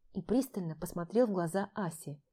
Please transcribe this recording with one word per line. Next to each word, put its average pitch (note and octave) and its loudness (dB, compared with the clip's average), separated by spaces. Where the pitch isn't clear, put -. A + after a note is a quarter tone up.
и F#3+ -2
пристально G3 0
посмотрел F3 2
в G#3+ -2
глаза F#3 0
Аси. E3 -6